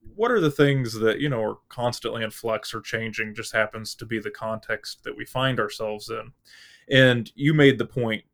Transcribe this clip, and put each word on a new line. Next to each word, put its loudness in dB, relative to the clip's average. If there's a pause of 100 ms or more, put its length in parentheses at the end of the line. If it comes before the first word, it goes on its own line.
(160)
what 0
are 4
the 4
things 2
that, 2
you 0
know, -2
are -4 (100)
constantly -4
in -6
flux -4
or -8
changing, -6
just -10
happens -2
to -12
be -4
the -6
context -8
that -10
we -12
find -2
ourselves -6
in. -10 (580)
And 6
you 2
made 8
the -2
point -4 (100)